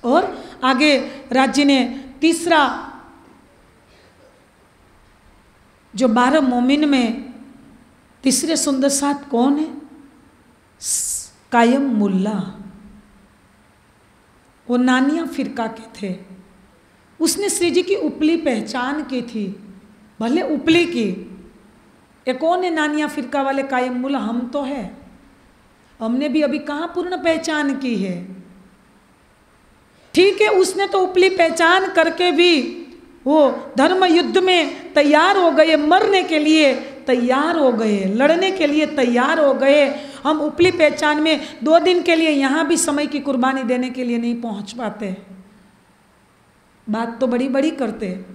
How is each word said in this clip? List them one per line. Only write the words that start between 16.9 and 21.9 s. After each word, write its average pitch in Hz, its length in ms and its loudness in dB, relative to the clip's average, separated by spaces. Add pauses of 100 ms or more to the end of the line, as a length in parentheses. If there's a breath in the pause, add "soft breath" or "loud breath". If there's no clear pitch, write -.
उसने 359 300 0
श्री 349 220 0
जी 349 120 2
की 392 140 -2
उपली 311 420 0
पहचान 262 640 -4
की 254 200 -6
थी, 214 220 -8 (720)
भले 247 300 0
उपली 330 380 0
की। 240 200 -4 (1200)